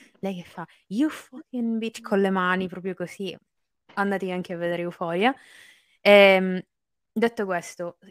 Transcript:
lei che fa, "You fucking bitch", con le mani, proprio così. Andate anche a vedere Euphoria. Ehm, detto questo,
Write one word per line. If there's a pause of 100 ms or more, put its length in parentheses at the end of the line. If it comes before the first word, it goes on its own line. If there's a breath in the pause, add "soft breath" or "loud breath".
(200 soft breath)
lei
che
fa, (220)
"You
fucking
bitch",
con
le
mani,
proprio
così. (580)
Andate
anche
a
vedere
Euphoria. (640 soft breath)
Ehm, (520)
detto
questo, (120)